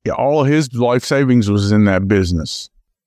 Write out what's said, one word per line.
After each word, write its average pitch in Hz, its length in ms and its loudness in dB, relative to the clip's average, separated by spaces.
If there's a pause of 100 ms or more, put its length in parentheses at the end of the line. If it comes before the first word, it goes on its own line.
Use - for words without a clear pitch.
(160)
all 143 280 0
his 143 280 0
life 120 320 -2
savings 127 460 2
was 101 220 0
in 104 140 4
that 95 200 0
business. 90 640 -2 (360)